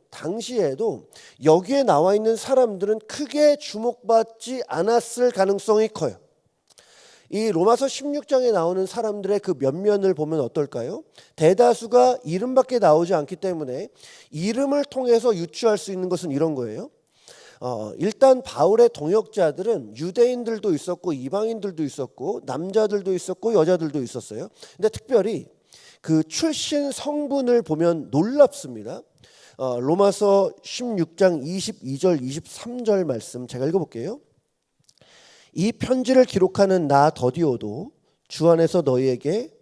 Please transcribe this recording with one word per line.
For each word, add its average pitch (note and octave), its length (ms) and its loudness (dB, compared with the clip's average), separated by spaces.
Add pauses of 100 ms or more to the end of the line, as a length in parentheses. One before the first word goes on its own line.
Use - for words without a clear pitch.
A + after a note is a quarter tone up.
당시에도 F#3+ 1000 -4 (340)
여기에 F3+ 400 4
나와 F#3 320 4
있는 A3 200 0
사람들은 A3 720 0
크게 D4 500 2
주목받지 A3+ 1080 -4
않았을 A#3 640 0
가능성이 G3+ 560 2
커요. C#3 280 -6 (1120)
이 G#3+ 220 -2
로마서 A3+ 360 2
십육 C#4+ 400 -6
장에 B3+ 240 2
나오는 F#3 340 0
사람들의 G#3 540 -4
그 F#3+ 180 -4
면면을 F#3+ 560 0
보면 D3+ 260 -4
어떨까요? C#3 640 -4 (320)
대다수가 A#3 880 4
이름밖에 B3+ 540 0
나오지 E3+ 380 4
않기 D#3+ 220 -4
때문에 D#3+ 500 -6 (420)
이름을 C4+ 560 -2
통해서 A#3+ 500 0
유추할 F#3+ 440 -2
수 - 120 -12
있는 F#3 180 -6
것은 F3 220 -4
이런 D#3 220 0
거예요. B2+ 380 -8 (680)
어, A2 380 -8
일단 B3 460 2
바울의 G#3+ 500 2
동역자들은 E3 1040 -4
유대인들도 A3 800 0
있었고 F3 380 -6
이방인들도 F#3+ 680 -6
있었고 D3 640 -8
남자들도 F#3+ 680 -2
있었고 F#3 420 -4
여자들도 D#3+ 480 2
있었어요. A#2+ 460 -12 (260)
근데 F#3 140 -2
특별히 G#3+ 580 -2 (540)
그 D#3 240 2
출신 D4 640 -4
성분을 C4+ 720 -2
보면 D#3+ 480 -2
놀랍습니다. D#3 880 0 (540)
어, B2+ 240 -6
로마서 G3 720 2 (100)
십육 A3 560 -6
장 F3+ 240 2
이십이 D#3+ 560 -8
절, E3+ 240 2
이십삼 E3+ 640 -10
절 G3+ 220 0
말씀 B2 420 -8
제가 B2+ 200 -6
읽어볼게요. E3 520 -6 (1300)
"이 G3+ 180 -2
편지를 B3+ 540 4
기록하는 F#3+ 640 2
나 C#3+ 220 6
더디오도 B2+ 800 -2 (360)
주 D#3+ 220 0
안에서 E3 320 4
너희에게 C#3 720 0 (100)